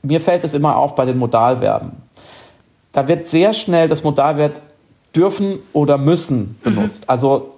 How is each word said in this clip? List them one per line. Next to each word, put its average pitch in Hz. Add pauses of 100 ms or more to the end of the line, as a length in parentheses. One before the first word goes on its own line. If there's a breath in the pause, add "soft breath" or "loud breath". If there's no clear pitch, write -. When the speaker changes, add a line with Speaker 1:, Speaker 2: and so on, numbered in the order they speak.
Speaker 1:
mir 151
fällt 175
es 151
immer 147
auf 143
bei 135
den 127
Modalverben. 113 (960 loud breath)
Da 135
wird 165
sehr 180
schnell 170
das 156
Modalverb 147 (540)
dürfen 190 (140)
oder 143
müssen 139
Speaker 2:
Mhm. 220
Speaker 1:
benutzt. 208
Also 135